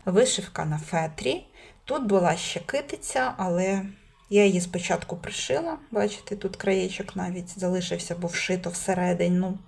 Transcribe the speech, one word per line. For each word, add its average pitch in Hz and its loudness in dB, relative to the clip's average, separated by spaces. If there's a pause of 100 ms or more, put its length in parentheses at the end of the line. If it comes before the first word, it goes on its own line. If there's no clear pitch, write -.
Вишивка 190 2
на 151 0
фетрі. 160 -2 (380)
Тут 269 -2
була 180 4
ще - -6
китиця, 262 -4
але 190 0 (480)
я 202 8
її 185 6
спочатку 175 -2
пришила. 302 -4 (120)
Бачите, 208 -2
тут 190 -6
краєчок 190 0
навіть 180 -8
залишився, 180 -2
бо 175 -4
вшито 180 -2
всередину. 180 2